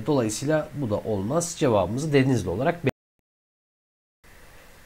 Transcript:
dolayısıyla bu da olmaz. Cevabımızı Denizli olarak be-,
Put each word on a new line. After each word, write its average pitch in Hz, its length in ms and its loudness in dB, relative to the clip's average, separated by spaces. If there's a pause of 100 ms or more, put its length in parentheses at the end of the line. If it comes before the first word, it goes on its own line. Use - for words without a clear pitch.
dolayısıyla 139 680 0
bu 143 140 -4
da 101 100 0
olmaz. 113 580 -2
Cevabımızı 123 560 2
Denizli 127 360 4
olarak 143 360 -2
be-, 135 40 2 (2000)